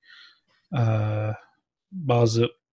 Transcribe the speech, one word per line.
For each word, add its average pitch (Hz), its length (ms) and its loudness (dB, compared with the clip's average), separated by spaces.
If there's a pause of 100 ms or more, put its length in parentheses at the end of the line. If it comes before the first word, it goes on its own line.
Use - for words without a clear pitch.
(720)
e, 127 100 0 (1080)
bazı, 120 560 2 (280)